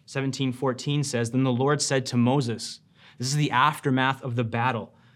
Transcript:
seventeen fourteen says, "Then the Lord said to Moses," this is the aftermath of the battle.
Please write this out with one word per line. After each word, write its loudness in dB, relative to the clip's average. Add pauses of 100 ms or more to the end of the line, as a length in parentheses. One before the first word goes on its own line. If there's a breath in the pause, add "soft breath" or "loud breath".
seventeen -4
fourteen -2
says, -2
"Then 2
the 2
Lord 2
said 0
to -2
Moses," 0 (360 loud breath)
this -6
is -2
the 2
aftermath 2
of -6
the 0
battle. -2 (220 soft breath)